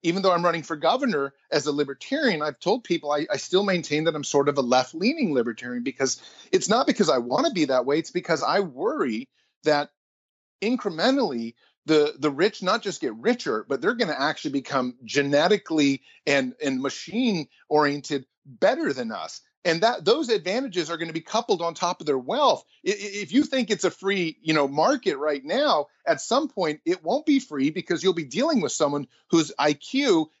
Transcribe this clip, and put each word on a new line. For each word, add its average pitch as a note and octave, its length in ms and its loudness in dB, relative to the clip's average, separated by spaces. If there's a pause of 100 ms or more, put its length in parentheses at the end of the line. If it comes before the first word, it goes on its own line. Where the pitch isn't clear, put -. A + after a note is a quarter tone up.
even E3+ 180 0
though F#3 100 4
I'm F3 140 2
running E3+ 180 0
for D#3+ 140 -6
governor E3 560 0 (180)
as D3+ 140 0
a D3 80 -2
libertarian, D3+ 680 -2
I've D3+ 180 -6
told A3+ 260 -2
people D#3 260 -2
I, D3 180 0
I C#3+ 80 -2
still F#3 260 0
maintain D#3+ 420 -2
that D#3+ 100 0
I'm D3 80 -6
sort C#3+ 240 2
of C#3 100 0
a C#3 40 2
left-leaning D#3+ 720 0
libertarian, B2 500 -2
because C3+ 380 -4 (300)
it's - 180 0
not A#3+ 180 2
because F#3 220 2
I C3+ 80 4
wanna D3 340 0
be E3 140 0
that B2+ 200 2
way. C#3+ 120 2
It's D#3+ 140 -4
because E3+ 320 -2
I F3 160 0
worry D3+ 680 -2 (360)
that D3 260 2 (720)
incrementally F#3+ 920 -2 (300)
the, D3+ 320 4
the C#3+ 140 0
rich E3+ 300 0
not G3+ 200 0
just G3 200 -6
get A2+ 140 -4
richer, C3 520 -2
but C3+ 140 -2
they're F#3+ 140 0
gonna F3 220 -2
actually D3 340 -2
become B2+ 520 -2
genetically C#3+ 1000 2 (220)
and, C3+ 280 2 (100)
and C3+ 180 0
machine-oriented D3 1400 -2 (200)
better G3 480 0
than A#2+ 180 -6
us. E2 300 -10 (240)
And E3 160 0
that G#3+ 240 0
those B3 240 2
advantages F3+ 600 -2
are E3+ 60 -4
gonna E3 160 -8
be D#3+ 80 -6
coupled G#3 420 -2
on E3+ 120 -2
top F3+ 260 -4
of D#3+ 80 -8
their C#3 100 2
wealth. G3+ 460 2 (240)
I-, F#3+ 40 2
i-, G#3 60 2
if G3 360 -8
you C#4+ 100 6
think B3+ 260 -2
it's F#3+ 140 -2
a F3+ 80 2
free, F#3 500 -4
you D#3 120 0
know, C#3+ 160 2
market D#3+ 480 0
right D3 260 -2
now, G3 440 0 (200)
at D#3+ 140 2
some C4+ 260 0
point D#3 380 -4
it F3 180 -2
won't B3 220 -2
be C#4 140 6
free, C#3+ 300 -2
because D#3+ 320 -4
you'll F#3 120 2
be E3 100 -4
dealing A#3+ 380 0
with C3+ 100 -2
someone C#3+ 360 0 (240)
whose D#3+ 280 2
I D3+ 140 4
Q F#3 680 0